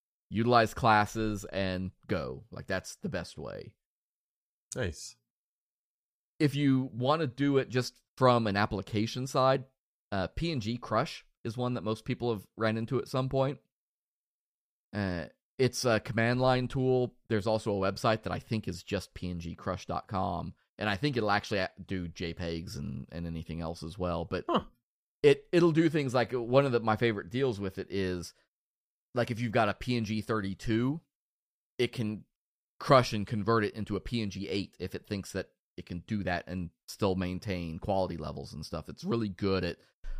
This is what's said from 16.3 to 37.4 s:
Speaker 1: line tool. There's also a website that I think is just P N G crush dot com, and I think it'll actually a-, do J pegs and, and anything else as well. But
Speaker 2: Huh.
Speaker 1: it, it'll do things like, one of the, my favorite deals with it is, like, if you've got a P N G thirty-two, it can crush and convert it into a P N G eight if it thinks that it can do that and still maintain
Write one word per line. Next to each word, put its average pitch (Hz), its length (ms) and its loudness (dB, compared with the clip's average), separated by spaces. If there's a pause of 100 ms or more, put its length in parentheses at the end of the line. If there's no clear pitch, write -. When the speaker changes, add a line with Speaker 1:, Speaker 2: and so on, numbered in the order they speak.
Speaker 1:
line 127 260 4
tool. 127 460 0 (160)
There's 107 180 0
also 110 240 2
a 98 200 2
website 110 320 0
that 90 100 -4
I 90 60 -4
think - 280 -4
is 87 160 -8
just - 300 -4
P 92 160 -8
N 87 100 -6
G 82 160 -8
crush - 300 -6
dot - 220 -6
com, 92 460 -2 (240)
and 107 120 -2
I 101 60 0
think 135 220 0
it'll 104 140 2
actually 104 280 0
a-, 92 120 -2 (140)
do 92 220 -4
J 82 260 -6
pegs 85 420 -6
and, - 360 -8
and 85 140 -8
anything 82 360 -6
else 82 220 -6
as 82 140 -10
well. 87 280 -2
But - 240 -4
Speaker 2:
Huh. 320 140 2 (600)
Speaker 1:
it, 143 280 8
it'll 170 200 6
do 160 180 6
things 139 240 0
like, 120 180 2
one 127 340 4
of 135 60 0
the, 117 80 4
my 110 160 2
favorite 107 340 2
deals 120 300 0
with 98 180 -4
it 95 120 -6
is, 90 440 -2 (840)
like, 120 160 0
if 110 80 -6
you've 117 120 -2
got 107 180 4
a 98 40 0
P 123 220 -2
N 113 100 0
G 107 160 -2
thirty-two, 110 800 0 (800)
it 120 160 0
can 107 320 -6 (540)
crush 131 340 6
and 104 120 -2
convert 110 380 2
it 101 120 -2
into 104 200 -6
a 92 60 -2
P 120 200 -4
N 104 80 -4
G 95 200 -8
eight 98 300 -4
if 90 160 -8
it - 120 -12
thinks 98 260 -6
that 92 160 -4 (280)
it 90 80 -12
can 87 220 -8
do 104 160 -2
that 87 240 -2
and 87 220 -6 (200)
still 95 260 0
maintain 90 640 -4